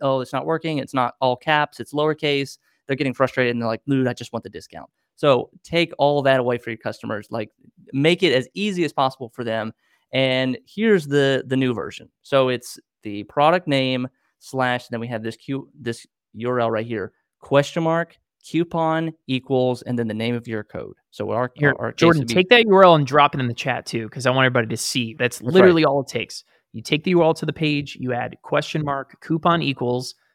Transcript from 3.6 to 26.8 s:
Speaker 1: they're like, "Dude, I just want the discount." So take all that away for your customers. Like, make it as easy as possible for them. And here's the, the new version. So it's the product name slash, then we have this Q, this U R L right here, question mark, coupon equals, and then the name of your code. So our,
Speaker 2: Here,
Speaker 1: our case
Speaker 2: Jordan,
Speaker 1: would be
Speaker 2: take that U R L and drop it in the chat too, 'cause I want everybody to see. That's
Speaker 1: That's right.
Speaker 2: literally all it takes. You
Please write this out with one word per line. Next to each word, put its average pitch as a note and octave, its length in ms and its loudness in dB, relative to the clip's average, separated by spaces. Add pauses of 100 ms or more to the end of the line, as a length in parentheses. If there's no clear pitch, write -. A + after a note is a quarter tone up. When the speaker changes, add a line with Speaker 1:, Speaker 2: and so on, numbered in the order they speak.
Speaker 1:
they're A#2 60 -4
like, A2+ 200 -4
"Dude, C3+ 200 0
I A#2+ 60 -2
just - 200 -14
want A2+ 80 -6
the - 80 -14
discount." - 400 -18 (280)
So C3+ 340 2 (120)
take E3 360 -2
all C#3+ 240 2
that C3+ 160 4
away B2 180 0
for A#2 140 -8
your A2 60 -10
customers. A2 520 -8
Like, A2+ 220 -8 (420)
make D#3+ 300 2
it D#3+ 100 4
as B2+ 220 0
easy F#3+ 300 -2
as C#3+ 60 -4
possible C3 380 -2
for - 140 -10
them. A2+ 280 -4 (400)
And C3 540 0
here's G3+ 400 2
the, C#3 400 2
the C3 100 -2
new C3 200 0
version. D#2 340 -12 (140)
So C3+ 260 2
it's B2 300 -6 (240)
the G#2 220 -10
product D#3+ 420 2
name C3 400 -2 (320)
slash, B2+ 480 -4
then A#2+ 120 -8
we A#2 100 -8
have A#2 120 -6
this A2 140 -8
Q, - 340 -10 (100)
this A#2 280 -8 (260)
U A2+ 160 -6
R B2 100 -2
L A#2 120 0
right A2+ 160 -4
here, G#2+ 260 -6 (260)
question C#3+ 440 0
mark, E3 340 -2 (300)
coupon E3 640 -2 (140)
equals, B2+ 580 -2
and A#2+ 140 -6
then A#2 100 -2
the A2 60 -4
name A2+ 220 -2
of A#2 120 -8
your A2 160 -8
code. C2+ 320 -14 (140)
So G#2 220 -8
our, B2 240 -4
Speaker 2:
Here, C#3+ 240 4
Speaker 1:
our A2+ 140 -4
case - 80 -14
Speaker 2:
Jordan, E3 180 6
Speaker 1:
would B2 80 -4
be A#2 80 -4
Speaker 2:
take F#3 140 2
that A#3 160 8
U G3+ 100 4
R G3 80 10
L F3+ 100 10
and D3 140 4
drop C#3+ 260 4
it C#3+ 60 -4
in B2+ 80 -2
the A#2+ 80 -4
chat - 320 -6
too, A2+ 220 -6
'cause C3 180 -4
I - 20 4
want C3 160 4
everybody B2 220 0
to A2+ 100 -6
see. A2+ 380 -4
That's B2 220 -4
Speaker 1:
That's - 80 -12
right. B2+ 80 -4
Speaker 2:
literally F3+ 300 8
all C#3 180 0
it B2 60 -8
takes. - 360 -8 (280)
You A2+ 120 -14